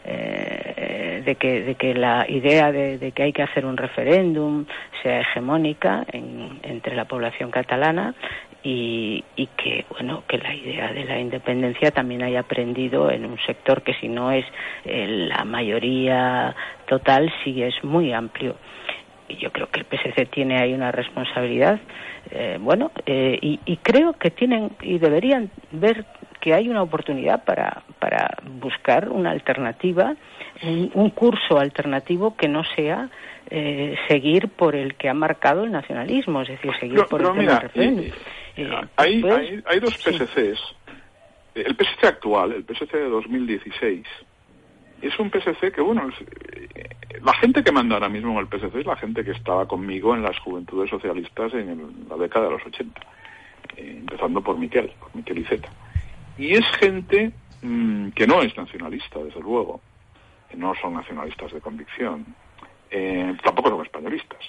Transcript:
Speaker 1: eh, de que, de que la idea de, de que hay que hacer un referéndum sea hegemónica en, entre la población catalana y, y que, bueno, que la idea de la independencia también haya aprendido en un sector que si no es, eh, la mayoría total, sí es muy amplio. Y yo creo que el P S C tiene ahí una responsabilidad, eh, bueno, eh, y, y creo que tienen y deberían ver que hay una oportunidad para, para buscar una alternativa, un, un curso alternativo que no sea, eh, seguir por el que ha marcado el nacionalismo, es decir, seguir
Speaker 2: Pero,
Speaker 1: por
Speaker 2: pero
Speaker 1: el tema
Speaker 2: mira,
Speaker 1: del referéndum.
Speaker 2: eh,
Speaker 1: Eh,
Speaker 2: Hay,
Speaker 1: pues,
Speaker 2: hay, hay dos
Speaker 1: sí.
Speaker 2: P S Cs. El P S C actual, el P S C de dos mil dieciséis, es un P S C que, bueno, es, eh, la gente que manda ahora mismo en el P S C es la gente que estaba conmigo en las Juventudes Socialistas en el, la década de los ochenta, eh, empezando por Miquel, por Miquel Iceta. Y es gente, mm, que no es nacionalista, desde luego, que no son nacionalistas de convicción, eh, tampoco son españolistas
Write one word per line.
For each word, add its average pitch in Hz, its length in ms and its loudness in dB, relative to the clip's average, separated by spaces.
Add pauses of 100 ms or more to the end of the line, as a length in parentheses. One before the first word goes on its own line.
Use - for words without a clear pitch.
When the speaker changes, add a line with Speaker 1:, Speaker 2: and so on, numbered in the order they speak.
Speaker 1:
eh, - 1200 -6
de 131 120 2
que, 127 260 2
de 127 140 -2
que 131 180 2
la 123 340 4
idea 147 440 6
de, 139 260 0
de 131 140 -4
que 139 120 0
hay 147 100 2
que 143 100 0
hacer 143 200 0
un 131 140 -2
referéndum 147 880 2 (380)
sea 123 180 2
hegemónica 143 880 0
en, 123 520 -10
entre 117 320 -6
la 117 100 -2
población 120 460 -4
catalana 156 640 0 (480)
y, 117 600 -4 (120)
y 131 120 -2
que, - 440 -4
bueno, 127 360 -8
que - 120 0
la - 160 -6
idea 143 360 -6
de 139 140 -6
la 127 140 -4
independencia 123 720 0
también 123 320 -2
haya 123 160 0
aprendido 127 720 0
en 113 140 -2
un 123 200 -8
sector 131 380 0
que 123 120 -2
si - 120 -8
no 120 240 -2
es, 131 140 0 (400)
eh, 165 220 -4
la 104 360 -2
mayoría 127 1120 0 (320)
total, 135 440 4 (120)
sí 131 180 -2
es 120 220 -2
muy 147 280 2
amplio. 117 440 -4 (720)
Y - 100 -12
yo - 140 -6
creo - 180 -6
que - 100 -4
el - 60 -10
P 139 120 -6
S - 180 -4
C 131 120 4
tiene 131 320 0
ahí 127 140 2
una 127 180 -2
responsabilidad, 123 880 0 (520)
eh, 107 280 -4
bueno, 185 320 2 (160)
eh, 131 320 2
y, 151 260 -2
y 175 120 0
creo 311 360 6
que - 160 0
tienen 226 420 2 (100)
y 180 180 0
deberían 196 500 4 (220)
ver 214 340 2 (340)
que 160 140 4
hay 208 160 6
una 220 120 2
oportunidad 156 640 0
para, - 400 0 (160)
para - 380 0 (220)
buscar 131 500 2
una 175 220 0
alternativa, 160 840 0 (480)
un, 165 300 0
un 202 180 6
curso 226 480 4
alternativo 143 760 0
que 160 120 0
no 151 160 0 (120)
sea, 185 340 -2 (400)
eh, 147 460 -4 (120)
seguir 156 420 6
por 156 260 2
el 139 200 -2
que 139 140 -2
ha 131 40 0
marcado 156 500 2
el 226 80 -2
nacionalismo, 151 680 -2
es 127 80 -6
decir, 135 300 -6
seguir 123 160 -2
Speaker 2:
Pero, 202 120 8
Speaker 1:
por - 140 0
Speaker 2:
pero 180 120 2
Speaker 1:
el 202 60 0
tema - 20 4
Speaker 2:
mira, 175 120 6
Speaker 1:
del 123 80 4
referéndum. 240 440 2
Speaker 2:
eh, - 80 -10 (440)
Speaker 1:
Eh, 143 120 -6 (280)
Speaker 2:
Hay, 196 240 6
Speaker 1:
pues, 208 120 4
Speaker 2:
hay, 214 320 0
hay 180 140 4
dos 226 160 0
Speaker 1:
sí. - 140 0
Speaker 2:
P 175 60 0
S 131 120 -2
Cs. - 480 -2 (800)
El 117 200 -2
P 202 80 2
S - 180 0
C 220 60 8
actual, 107 440 2
el 123 120 -6
P - 100 -10
S - 120 -6
C - 120 -4
de 143 120 0
dos 113 180 0
mil 123 200 -2
dieciséis, 104 600 -4 (920)
es - 180 -6
un 208 100 -2
P - 100 0
S 165 160 -2
C 185 160 0
que, 143 100 -2
bueno, 214 280 2
es, - 60 -14 (600)
eh, - 140 -16 (340)
la 135 100 6
gente 262 300 6
que 175 80 6
manda 120 240 4
ahora 101 140 0
mismo 107 240 -2
en 107 60 0
el 95 80 -4
P 101 100 -6
S 98 140 -6
C 120 80 -4
es 151 60 -4
la 175 100 -2
gente 113 280 -6
que 101 80 -6
estaba 95 360 0
conmigo 95 480 0
en 113 80 -2
las 95 160 -2
Juventudes 92 500 -4
Socialistas 101 640 -6
en 107 160 -6
el, 82 100 -8 (300)
la 76 80 -8
década 87 280 0
de 82 60 0
los - 140 -6
ochenta, - 360 -12 (760)
eh, - 220 -14
empezando - 420 -4
por 95 160 -2
Miquel, - 420 0
por - 160 -20
Miquel - 240 -8
Iceta. - 300 -4 (680)
Y 147 160 0
es 226 120 6 (120)
gente, 196 540 2 (300)
mm, 107 480 0
que 107 180 2
no 165 140 6
es 110 160 -2
nacionalista, 85 640 -12
desde 78 160 -12
luego, 101 420 -2 (680)
que - 80 -18
no 90 240 -4
son 90 120 -6
nacionalistas 76 600 -10
de 76 80 -12
convicción, 104 640 -8 (640)
eh, 92 420 -2 (100)
tampoco 143 260 4
son 90 120 -2
españolistas - 680 -8